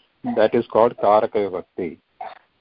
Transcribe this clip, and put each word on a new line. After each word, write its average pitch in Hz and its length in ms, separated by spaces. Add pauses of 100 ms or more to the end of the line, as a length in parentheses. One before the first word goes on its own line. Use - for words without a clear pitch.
(360)
that 110 180
is 117 120
called 113 300
karaka 107 520
vibhakti. 87 500 (640)